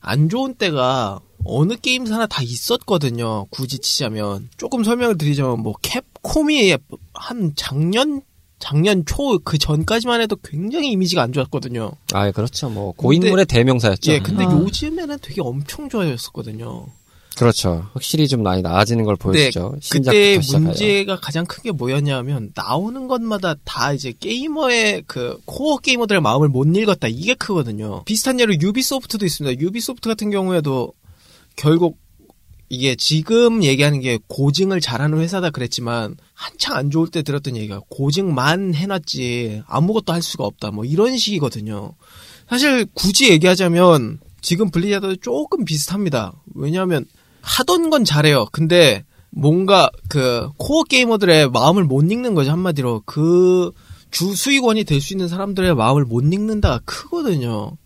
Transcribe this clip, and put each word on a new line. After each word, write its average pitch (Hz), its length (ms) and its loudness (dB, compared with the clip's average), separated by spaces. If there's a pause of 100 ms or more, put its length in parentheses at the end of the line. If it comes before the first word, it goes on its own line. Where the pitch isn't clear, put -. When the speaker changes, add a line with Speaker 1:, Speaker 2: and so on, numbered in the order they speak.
Speaker 1:
안 147 280 0
좋은 254 260 -2
때가 127 640 -2 (240)
어느 147 320 0
게임사나 233 500 -2
다 185 160 -6
있었거든요. 120 1080 -4
굳이 135 280 -8
치자면. 107 760 -4
조금 233 280 -4
설명을 233 340 0
드리자면 139 440 0
뭐 110 100 -4 (100)
캡콤이 269 920 0 (380)
한 208 420 -4
작년, 220 640 -2 (380)
작년 170 480 0
초 262 380 0
그 - 120 -4
전까지만 226 640 0
해도 214 160 -2
굉장히 240 540 -6
이미지가 185 320 0
안 120 100 -2
좋았거든요. 127 600 -6 (200)
Speaker 2:
아, 101 140 2
예, 98 60 0
그렇죠. 120 380 -4
뭐 101 220 -6
고인물의 180 540 4
Speaker 1:
근데 - 100 -4
Speaker 2:
대명사였죠. 120 560 4
Speaker 1:
예, 151 80 4
근데 104 240 0
Speaker 3:
아. - 80 4
Speaker 1:
요즘에는 294 680 0
되게 - 180 -10
엄청 147 480 -8
좋아졌었거든요. 120 960 -6 (500)
Speaker 2:
그렇죠. 95 580 2
확실히 151 320 -2
좀 131 160 0
많이 92 200 0
나아지는 104 420 2
걸 104 120 2
Speaker 1:
근데 95 220 2 (120)
Speaker 2:
보여주죠. 98 300 -6
신작부터 143 300 0
Speaker 1:
그때 202 320 6
Speaker 2:
시작하여. 143 280 2
Speaker 1:
문제가 196 500 0
가장 160 260 -4
큰 - 160 -14
게 233 80 -6
뭐였냐면 131 880 -2
나오는 208 500 -4
것마다 220 480 -2 (100)
다 135 280 -2
이제 135 260 -6
게이머의 240 880 -2
그 - 380 -8
코어 294 340 -2
게이머들의 226 420 0
마음을 151 280 4
못 131 180 0
읽었다. 190 400 2
이게 151 280 -2
크거든요. 107 720 -6
비슷한 247 340 -2
예로 220 200 4
유비소프트도 220 640 -2
있습니다. 143 360 -2
유비소프트 226 480 -4
같은 214 240 -2
경우에도 170 600 0 (600)
결국 165 440 2 (720)
이게 127 280 -2
지금 226 680 2
얘기하는 143 360 4
게 123 180 -2 (100)
고증을 175 520 0
잘하는 147 400 -2
회사다 175 300 -2
그랬지만 120 640 -6 (180)
한창 - 420 -6
안 143 140 -2
좋을 160 180 0
때 165 140 -4
들었던 143 340 -6
얘기가 104 320 -8
"고증만 160 840 0
해놨지 123 920 -4
아무것도 190 460 0
할 170 100 -2
수가 - 220 -6
없다." 104 280 -6
뭐 104 120 -6
이런 202 320 0
식이거든요. 117 800 -4 (540)
사실 254 460 2
굳이 202 360 4
얘기하자면 170 880 6 (220)
지금 175 300 0
블리자드도 190 460 -2
조금 269 480 -4
비슷합니다. 156 680 -2 (200)
왜냐하면 160 520 -2 (340)
하던 339 500 0
건 285 140 4
잘해요. 147 480 4
근데 156 520 4 (260)
뭔가 170 600 4 (180)
그 127 500 0
코어 320 260 2
게이머들의 202 680 4
마음을 156 340 4
못 139 180 2
읽는 226 320 0
거죠. 143 180 2
한마디로 143 540 -2
그 180 680 2 (380)
주 190 240 -4
수익원이 240 500 2
될 139 180 0
수 196 100 -10
있는 185 160 -4
사람들의 185 460 0
마음을 131 320 4
못 117 180 0
읽는다가 196 640 0
크거든요. 131 840 -4 (140)